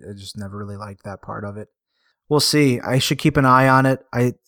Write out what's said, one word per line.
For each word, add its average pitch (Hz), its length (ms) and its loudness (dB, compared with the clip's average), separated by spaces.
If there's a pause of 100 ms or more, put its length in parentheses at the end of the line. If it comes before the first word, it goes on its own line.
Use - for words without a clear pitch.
I 104 60 -14
just 98 220 -18
never 101 200 -14
really 101 200 -12
liked 98 260 -16
that 98 180 -14
part 104 220 -14
of 101 140 -12
it. 107 100 -14 (640)
We'll 147 100 2
see. 135 400 2
I 123 200 -2
should 139 180 -2
keep - 180 0
an 143 80 2
eye 131 240 6
on 131 180 4
it. 131 140 0 (140)
I, 123 220 0 (120)